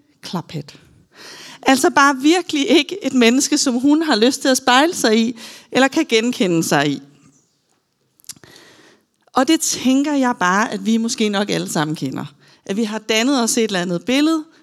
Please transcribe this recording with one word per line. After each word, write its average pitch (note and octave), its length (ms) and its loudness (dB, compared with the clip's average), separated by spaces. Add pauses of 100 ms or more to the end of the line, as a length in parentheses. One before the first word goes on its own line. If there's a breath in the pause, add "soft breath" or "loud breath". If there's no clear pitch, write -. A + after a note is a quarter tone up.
(220)
klaphat. - 540 -10 (880 loud breath)
Altså C4+ 280 2
bare C#4 260 4
virkelig D4+ 520 0
ikke D#4+ 360 0
et C4+ 100 -4
menneske, B3+ 440 2
som B3 160 0
hun C#4+ 280 2
har D4+ 140 0
lyst A#3+ 240 2
til C#4+ 80 -2
at B3+ 80 2
spejle C4 380 2
sig A3 240 2
i, A3+ 200 -2 (340 loud breath)
eller C4 160 2
kan D4+ 200 -2
genkende A3 540 0
sig D3 280 0
i. C3+ 120 -6 (2250 loud breath)
Og C4 220 0
det D#4+ 120 2
tænker C#4 540 0
jeg B3+ 220 0
bare, F#3 360 0
at G3 140 -8
vi A3+ 100 0
måske A3+ 320 -2
nok G3+ 220 -2
alle E3+ 180 -4
sammen D#3 280 -4
kender. C#3 280 -8 (400 soft breath)
At G3 120 -6
vi A3+ 80 -2
har G#3+ 140 -6
dannet A#3 440 0
os A3+ 160 -2
et A3+ 60 2
eller G3 180 -2
andet F3 220 -4
billede D4+ 400 0 (180 soft breath)